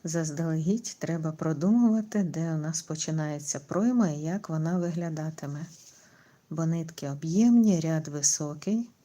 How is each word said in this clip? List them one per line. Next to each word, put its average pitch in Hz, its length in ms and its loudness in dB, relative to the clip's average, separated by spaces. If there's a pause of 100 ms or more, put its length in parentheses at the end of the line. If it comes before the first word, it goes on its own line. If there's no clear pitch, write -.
заздалегідь 165 920 -2
треба 160 340 -4
продумувати, 214 880 2
де 160 320 -2
у 156 40 0
нас 160 240 -4
починається 151 760 -4
пройма 226 480 2
і 147 120 -2
як 175 280 -4
вона 165 300 0
виглядатиме. 160 880 -4 (840)
Бо 160 160 -2
нитки 165 440 -4
об'ємні, 190 680 6
ряд 160 280 0
високий. 151 800 -2 (140)